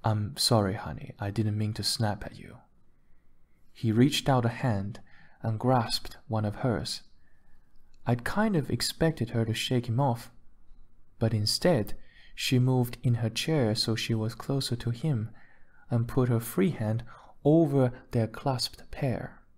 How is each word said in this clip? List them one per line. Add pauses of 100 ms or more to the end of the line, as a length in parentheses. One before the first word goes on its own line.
I'm
sorry,
honey,
I
didn't
mean
to
snap
at
you. (1160)
He
reached
out
a
hand (420)
and
grasped (100)
one
of
hers. (1040)
I'd
kind
of
expected
her
to
shake
him
off, (880)
but
instead (420)
she
moved
in
her
chair
so
she
was
closer
to
him (600)
and
put
her
free
hand (400)
over (200)
their
clasped
pair. (160)